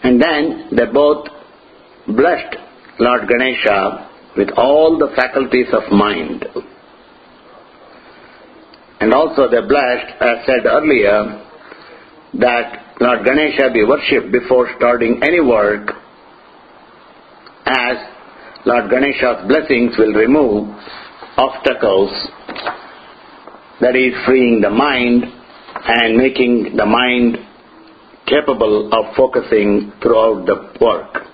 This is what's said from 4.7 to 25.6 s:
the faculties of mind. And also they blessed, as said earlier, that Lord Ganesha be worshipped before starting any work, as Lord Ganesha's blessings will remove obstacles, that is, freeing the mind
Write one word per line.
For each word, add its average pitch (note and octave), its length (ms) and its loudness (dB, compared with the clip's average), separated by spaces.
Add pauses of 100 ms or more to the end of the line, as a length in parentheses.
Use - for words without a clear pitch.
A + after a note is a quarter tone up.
the C#3+ 180 -2
faculties B2+ 560 0
of A2+ 200 -2
mind. G2+ 540 0 (2500)
And A2 140 2
also C#3+ 340 2
they A#2 140 2
blessed, B2 580 -2
as A#2 280 -2
said B2 180 0
earlier, A2+ 800 2 (920)
that A#2+ 600 -2
Lord B2 240 0
Ganesha C#3 480 0
be A#2 120 2
worshipped A#2+ 480 0
before B2 360 2 (100)
starting A#2+ 440 0
any D#3+ 180 0
work, G#2 520 0 (1700)
as B2 320 -2 (680)
Lord A#2 240 0
Ganesha's B2 580 0
blessings B2 500 0
will A2 160 2
remove A2 560 2 (680)
obstacles, G2+ 720 0 (1700)
that B2 140 2
is, B2+ 180 2 (120)
freeing B2 360 4
the G#2 80 2
mind A#2+ 560 0 (600)